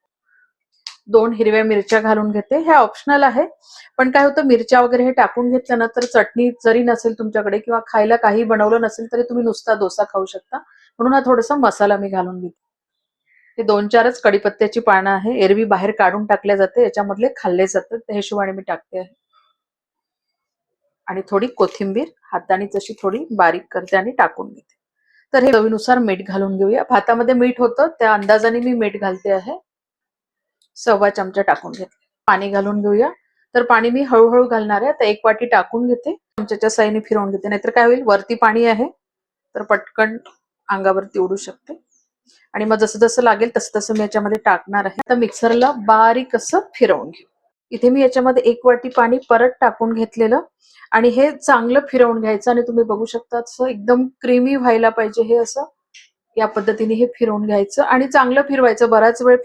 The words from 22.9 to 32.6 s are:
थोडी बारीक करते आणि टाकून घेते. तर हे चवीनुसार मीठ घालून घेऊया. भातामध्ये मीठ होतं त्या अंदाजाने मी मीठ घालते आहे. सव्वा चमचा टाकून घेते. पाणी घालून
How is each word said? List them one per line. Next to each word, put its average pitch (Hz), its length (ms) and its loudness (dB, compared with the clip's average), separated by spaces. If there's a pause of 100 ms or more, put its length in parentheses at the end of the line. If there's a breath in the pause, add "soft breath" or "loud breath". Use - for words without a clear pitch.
थोडी 214 240 -4 (100)
बारीक 175 360 2
करते 185 260 -4
आणि 196 140 -2
टाकून 190 360 -2
घेते. - 280 -20 (580)
तर 254 100 4
हे 269 80 4
चवीनुसार 220 460 0
मीठ 190 300 -2
घालून 196 300 -4
घेऊया. 202 320 0
भातामध्ये 233 440 2
मीठ 247 280 0
होतं 247 260 0
त्या 226 260 0
अंदाजाने 214 460 2
मी 247 140 -2
मीठ 208 280 -4
घालते 190 300 -6
आहे. 196 280 -4 (1160)
सव्वा 202 340 0
चमचा 196 320 -4
टाकून 175 300 -2
घेते. - 240 -16 (320)
पाणी 196 220 2
घालून 202 320 -2